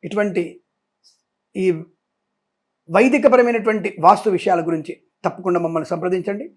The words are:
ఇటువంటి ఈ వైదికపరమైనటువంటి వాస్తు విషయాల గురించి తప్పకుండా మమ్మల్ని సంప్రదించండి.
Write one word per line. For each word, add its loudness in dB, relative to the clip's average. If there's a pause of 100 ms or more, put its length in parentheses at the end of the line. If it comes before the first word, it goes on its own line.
ఇటువంటి -2 (1120)
ఈ -2 (1200)
వైదికపరమైనటువంటి 2 (160)
వాస్తు 6
విషయాల 0
గురించి -6 (320)
తప్పకుండా -2
మమ్మల్ని -4
సంప్రదించండి. -4 (120)